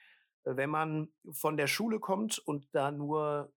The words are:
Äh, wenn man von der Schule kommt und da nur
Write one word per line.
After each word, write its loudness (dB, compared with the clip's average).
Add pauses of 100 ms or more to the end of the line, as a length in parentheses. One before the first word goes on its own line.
(440)
Äh, -2
wenn 0
man 0 (240)
von 0
der 2
Schule 0
kommt 0
und -4
da 2
nur -2